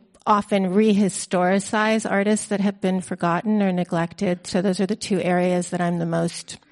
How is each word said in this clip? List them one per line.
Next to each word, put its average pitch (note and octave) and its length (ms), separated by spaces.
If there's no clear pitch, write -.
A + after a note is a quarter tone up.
often G3+ 460
rehistoricize G3+ 1400
artists G3+ 380
that G3+ 120
have G3+ 220
been F#3 180
forgotten F3+ 600
or F#3+ 100
neglected. F3+ 760
So F#3+ 160
those F#3 160
are F#3+ 80
the G#3 80
two - 260
areas F3+ 480
that F3+ 120
I'm F3 180
the E3 80
most E3 500